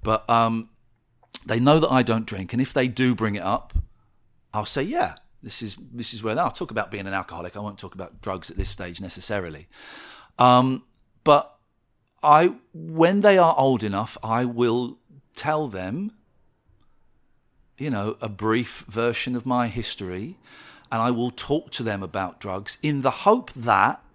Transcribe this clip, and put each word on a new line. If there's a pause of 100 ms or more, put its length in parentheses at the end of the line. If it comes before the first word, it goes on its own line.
but,
um, (760)
they
know
that
I
don't
drink.
And
if
they
do
bring
it
up, (840)
I'll
say,
"Yeah, (280)
this
is, (160)
this
is
where
they
are."
I'll
talk
about
being
an
alcoholic.
I
won't
talk
about
drugs
at
this
stage
necessarily. (720)
Um, (400)
but (640)
I, (180)
when
they
are
old
enough,
I
will (360)
tell
them, (1700)
you
know,
a
brief
version
of
my
history, (560)
and
I
will
talk
to
them
about
drugs
in
the
hope
that (120)